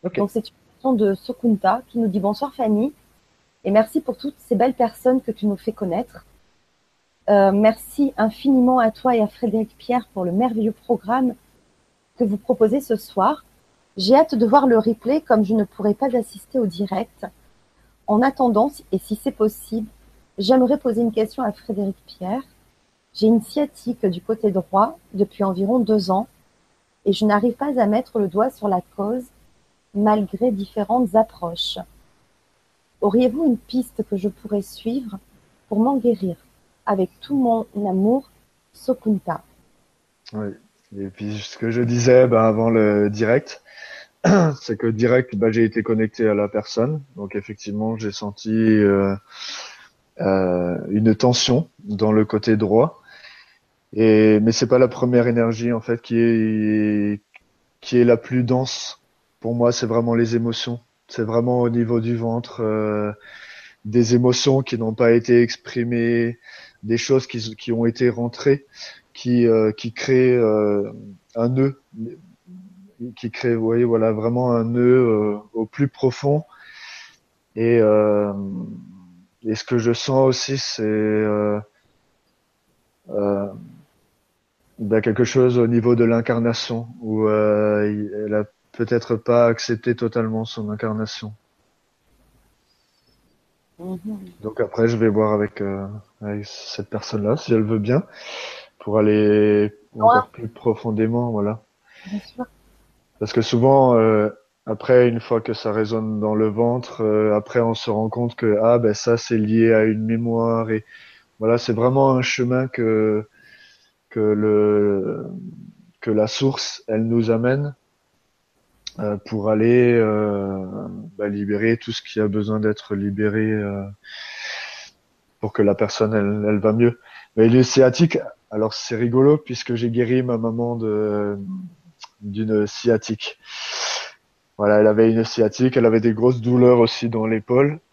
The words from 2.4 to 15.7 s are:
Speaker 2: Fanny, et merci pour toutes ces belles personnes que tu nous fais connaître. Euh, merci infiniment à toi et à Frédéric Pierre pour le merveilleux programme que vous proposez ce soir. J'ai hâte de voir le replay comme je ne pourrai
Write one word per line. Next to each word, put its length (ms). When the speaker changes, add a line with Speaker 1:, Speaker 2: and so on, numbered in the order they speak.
Speaker 2:
Fanny, 360
et 80
merci 300
pour 160
toutes 220
ces 160
belles 180
personnes 480
que 100
tu 160
nous 100
fais 160
connaître. 520
Euh, 220
merci 680
infiniment 640
à 120
toi 240
et 60
à 60
Frédéric 500
Pierre 360
pour 120
le 60
merveilleux 400
programme 640
que 60
vous 140
proposez 440
ce 140
soir. 500
J'ai 180
hâte 200
de 100
voir 220
le 120
replay 420
comme 240
je 80
ne 100
pourrai 300